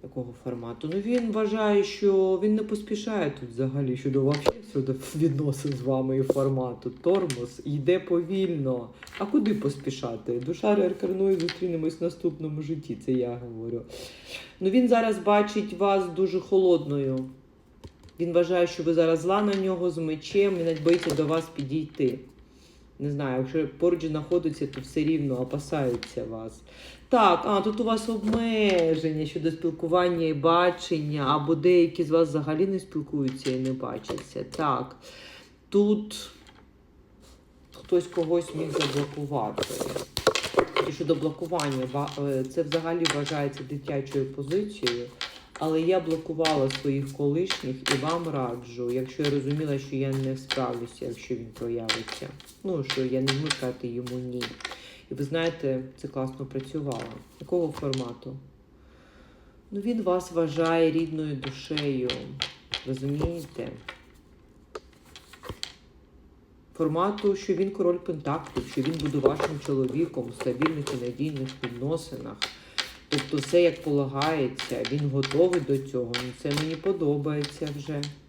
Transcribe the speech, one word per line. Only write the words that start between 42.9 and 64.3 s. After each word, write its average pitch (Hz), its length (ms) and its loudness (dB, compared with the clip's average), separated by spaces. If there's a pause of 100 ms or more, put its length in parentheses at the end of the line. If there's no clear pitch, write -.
вважається 143 460 -2 (100)
дитячою 139 640 -4
позицією, 139 720 -4 (520)
але 160 220 2
я 180 200 4
блокувала 160 680 2
своїх 139 420 -2
колишніх 143 640 -2
і 131 260 0
вам 165 260 -2
раджу, 120 640 -4
якщо 127 320 -4
я 147 80 2
розуміла, 143 480 0
що 135 180 -8
я 135 140 0
не 135 260 -2
справлюся, 120 680 -4
якщо 120 300 -6
він 113 140 -10 (100)
проявиться. 117 680 -4 (360)
Ну, 170 200 -2
що 135 200 -2
я 127 160 0
не 135 120 0
вмикати 135 560 -4
йому 123 300 -6
ні. 123 240 -6 (680)
І 127 40 -6
ви 139 100 -2
знаєте, 143 580 0 (140)
це 135 120 -10
класно 135 380 -6
працювало. 135 560 -6 (380)
Якого 160 320 0
формату? 131 640 -6 (1300)
Ну, 202 100 -4
він 220 220 0
вас 180 300 0
вважає 165 580 4
рідною 156 460 -2
душею. 135 720 -4 (760)
Розумієте? 143 840 -4 (3000)